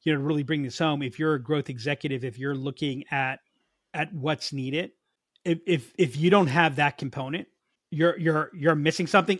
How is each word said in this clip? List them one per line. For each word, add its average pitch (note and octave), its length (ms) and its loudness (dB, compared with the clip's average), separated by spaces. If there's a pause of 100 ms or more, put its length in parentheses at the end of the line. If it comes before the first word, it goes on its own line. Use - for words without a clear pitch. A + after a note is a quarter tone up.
you D#3 100 4
know, C#3 60 0
really D3 240 0
bring D3 180 -2
this B2 160 -6
home, D3+ 240 0
if B2+ 160 -6
you're D#3 160 2
a C3+ 80 -2
growth C#3+ 280 -2
executive, C3+ 540 -4
if B2 140 -8
you're C#3 160 -4
looking C#3 560 -6
at, C3+ 300 -2 (520)
at D#3 220 -4
what's D3+ 380 -4
needed, C#3 400 -4 (520)
if, E3+ 220 0
if, D#3+ 320 0
if C3+ 180 2
you E3 140 4
don't G3 180 8
have D3 280 2
that C#3+ 220 0
component, C#3 500 -8 (420)
you're, E3 280 2
you're, D#3 360 0
you're D#3+ 220 4
missing D3+ 320 0
something. F#3+ 320 4